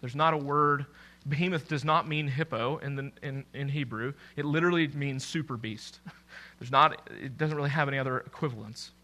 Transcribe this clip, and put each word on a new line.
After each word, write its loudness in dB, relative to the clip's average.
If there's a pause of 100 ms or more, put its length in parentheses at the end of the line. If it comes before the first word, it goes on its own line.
There's -8
not 6
a 2
word. 4 (420)
Behemoth 0
does -2
not 4
mean -2
hippo -2
in, -6
the, -8 (100)
in, -8
in -4
Hebrew. -4 (240)
It -4
literally 2
means -4
super -4
beast. -10 (300)
<laughs> -20
There's -8
not, 6 (120)
it -8
doesn't 0
really 0
have 0
any -2
other -2
equivalents. -8 (120)